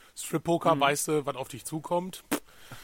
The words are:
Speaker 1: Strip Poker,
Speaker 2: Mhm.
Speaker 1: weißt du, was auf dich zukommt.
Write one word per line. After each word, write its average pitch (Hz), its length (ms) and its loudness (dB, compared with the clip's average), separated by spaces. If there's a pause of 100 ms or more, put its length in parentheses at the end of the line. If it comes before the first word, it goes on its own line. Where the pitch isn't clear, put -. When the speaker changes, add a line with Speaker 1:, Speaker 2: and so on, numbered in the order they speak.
(160)
Speaker 1:
Strip - 280 -4
Poker, 170 300 4
Speaker 2:
Mhm. 143 60 2
Speaker 1:
weißt 143 280 4
du, 151 180 0
was 139 100 -2
auf 131 120 -8
dich - 180 -12
zukommt. 175 580 -4 (600)